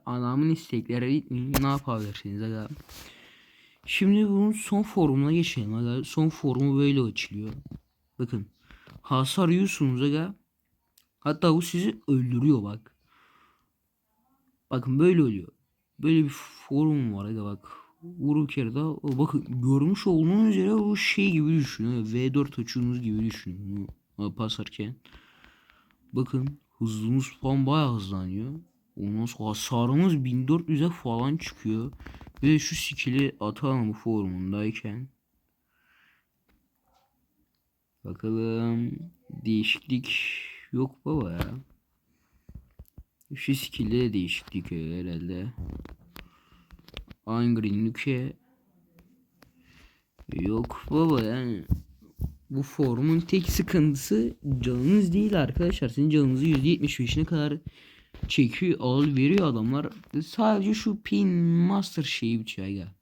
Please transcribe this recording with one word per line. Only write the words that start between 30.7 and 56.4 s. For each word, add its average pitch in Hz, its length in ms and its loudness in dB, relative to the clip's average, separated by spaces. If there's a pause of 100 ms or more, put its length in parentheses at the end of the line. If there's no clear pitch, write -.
falan 135 480 -2
çıkıyor. 113 560 -6 (500)
Ve 151 160 6
şu - 160 -4
skill'i 139 640 -2
atalım 117 480 0
bu 107 40 -2
formundayken. 104 1160 -4 (3000)
Bakalım. 113 920 -2 (320)
Değişiklik. - 1120 -2 (320)
Yok 131 320 -4
baba 139 280 -2
ya. 92 220 -4 (1800)
Şu 135 200 -2
skill'de 120 460 -2
de 120 120 0
değişiklik 90 600 -4
yok 85 80 -4
herhalde. 87 720 -8 (1700)
Aynı 117 340 2
green 107 260 0
Luke. 131 460 -4 (2000)
Yok 110 580 -4
baba 151 320 4
yani. 113 420 -4 (840)
Bu 135 120 -2
formun 143 580 2
tek 175 300 0
sıkıntısı 175 840 2 (220)
canınız 135 540 4
değil 202 300 2
arkadaşlar. 139 460 0
Senin 143 220 2
canınızı 139 360 4